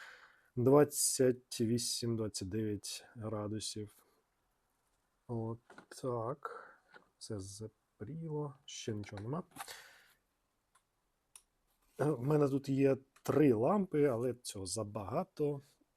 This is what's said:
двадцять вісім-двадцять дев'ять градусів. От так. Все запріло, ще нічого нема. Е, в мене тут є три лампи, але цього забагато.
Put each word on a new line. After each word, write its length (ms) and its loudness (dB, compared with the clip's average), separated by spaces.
двадцять 1040 4
вісім-двадцять 880 -2
дев'ять 560 -4
градусів. 760 -6
От 320 -6
так. 640 -6
Все 220 -8
запріло, 1120 -10
ще 280 -8
нічого 280 -8
нема. 220 -6
Е, 120 0
в 120 -4
мене 260 4
тут 200 -2
є 280 4
три 300 6
лампи, 520 2
але 280 2
цього 320 -10
забагато. 960 -4